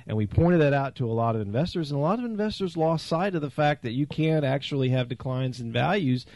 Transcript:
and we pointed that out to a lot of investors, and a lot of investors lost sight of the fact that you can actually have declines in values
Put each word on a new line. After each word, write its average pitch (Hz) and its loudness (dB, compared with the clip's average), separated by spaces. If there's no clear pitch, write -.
and - -4
we 107 0
pointed 170 4
that 143 4
out 135 -2
to 127 -2
a 113 -2
lot 113 2
of 110 -2
investors, 139 -2
and 143 -2
a 143 0
lot 185 0
of 247 -6
investors 202 -4
lost 160 0
sight 180 -2
of 165 -2
the 147 -4
fact 147 0
that 113 -4
you 139 0
can 156 2
actually 135 0
have 127 2
declines 127 -4
in 117 -6
values 127 0